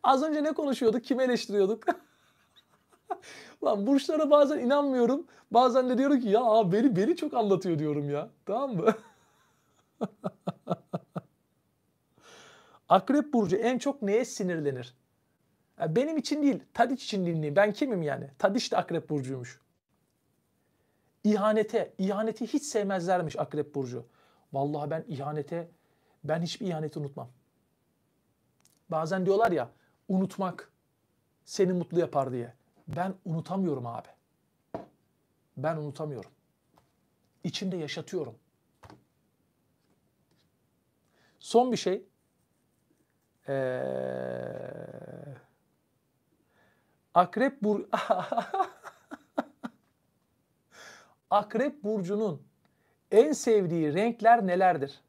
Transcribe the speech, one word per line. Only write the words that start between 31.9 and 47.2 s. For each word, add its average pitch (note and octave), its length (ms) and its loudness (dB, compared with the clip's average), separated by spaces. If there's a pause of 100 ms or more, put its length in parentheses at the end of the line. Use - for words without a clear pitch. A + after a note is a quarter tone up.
yapar C#3 340 0
diye. A#2+ 220 -8 (340)
Ben F#3 260 -4 (100)
unutamıyorum E3 640 -4
abi. A#2 220 -12 (1500)
Ben D#3 200 -4
unutamıyorum. D3 540 -10 (1120)
İçimde F#3 320 -6
yaşatıyorum. D3+ 580 -8 (3000)
Son B3 340 2
bir G3+ 40 0
şey. F#3+ 300 -4 (1400)
Ee, C2 1900 -8 (1800)
Akrep A3+ 480 2